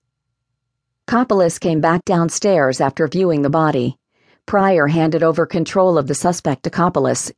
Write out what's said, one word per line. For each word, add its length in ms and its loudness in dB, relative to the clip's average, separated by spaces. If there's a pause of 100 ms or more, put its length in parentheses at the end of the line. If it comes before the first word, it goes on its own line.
(1080)
Kopolis 540 0
came 200 -2
back 240 0
downstairs 760 0
after 260 0
viewing 360 0
the 60 0
body. 480 0 (480)
Pryor 440 2
handed 340 0
over 240 2
control 520 0
of 100 -2
the 60 -4
suspect 500 -2
to 60 -6
Kopolis 680 -2